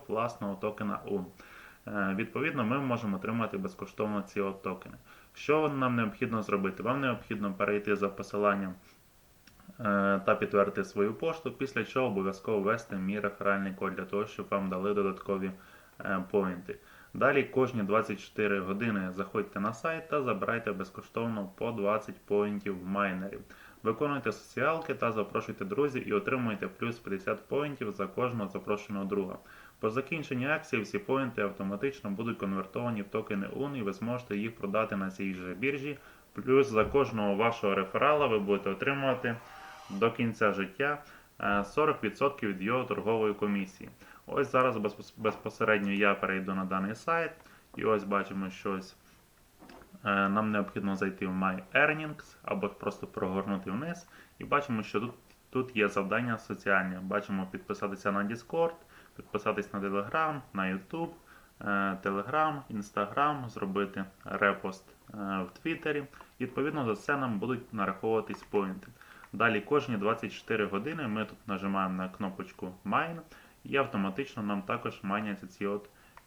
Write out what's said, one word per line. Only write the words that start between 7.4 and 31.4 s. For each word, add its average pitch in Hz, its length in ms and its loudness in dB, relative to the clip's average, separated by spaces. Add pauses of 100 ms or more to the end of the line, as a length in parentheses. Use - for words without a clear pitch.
перейти 104 420 2
за 98 140 2
посиланням, 101 640 0 (1080)
е, 98 460 2
та 107 100 6
підтвердити 101 480 4
свою 104 300 0
пошту, 160 380 -2
після 123 320 -2
чого 127 240 2
обов'язково 98 520 0
ввести 104 360 0
мій 95 240 -2
реферальний 98 540 0
код 95 220 -4
для 92 100 -4
того, 101 200 -2
щоб 104 240 -8
вам 98 200 0
дали 95 240 0
додаткові, 95 580 0 (480)
е, 95 320 -2
поінти. 92 480 0 (340)
Далі 135 300 4
кожні 123 400 2
двадцять 101 380 2
чотири 101 380 0
години 98 520 0
заходьте 101 480 -4
на 104 140 0
сайт 160 360 -4
та 151 120 2
забирайте 113 500 0
безкоштовно 104 840 -4
по 117 160 -2
двадцять 107 540 -2
поінтів 101 580 0
в 90 40 -8
майнері. 98 500 0 (460)
Виконуйте 131 480 0
соціалки 151 640 -2
та 120 180 0
запрошуйте 107 540 -2
друзів 127 420 0
і - 60 2
отримуйте 107 540 2
плюс 117 320 -4
п'ятдесят 98 480 -4
поінтів 135 440 -2
за 95 160 -2
кожного 117 420 -2
запрошеного 104 560 -2
друга. 95 320 0 (420)
По 110 100 2
закінченні 135 580 -2
акції 147 340 0
всі 101 180 -2
поінти 131 420 0